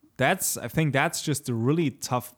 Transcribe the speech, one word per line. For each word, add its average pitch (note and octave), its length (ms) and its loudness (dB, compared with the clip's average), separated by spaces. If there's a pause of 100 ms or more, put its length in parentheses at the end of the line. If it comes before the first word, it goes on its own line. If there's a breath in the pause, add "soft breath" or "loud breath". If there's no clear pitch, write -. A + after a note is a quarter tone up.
(160)
That's, E3 400 0
I A#2 120 -6
think D#3 240 0
that's D3 300 0
just C#3+ 260 -2
a A#2+ 60 0
really C3+ 360 2
tough - 480 -4